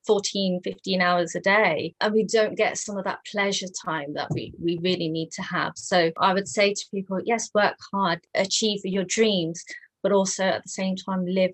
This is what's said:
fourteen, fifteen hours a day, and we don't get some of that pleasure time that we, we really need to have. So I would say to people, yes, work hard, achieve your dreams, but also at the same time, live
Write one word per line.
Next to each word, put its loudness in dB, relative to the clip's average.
fourteen, 2
fifteen -2
hours 2
a -2
day, 2
and 0
we 4
don't 0
get 0
some -8
of -6
that -6
pleasure -2
time -6
that -4
we, -6
we -2
really 0
need -4
to -10
have. -4
So 2
I 4
would 0
say 2
to -8
people, -4
yes, -2
work 2
hard, 0
achieve 0
your -2
dreams, 2
but 4
also 2
at 0
the -16
same -2
time, -2
live 2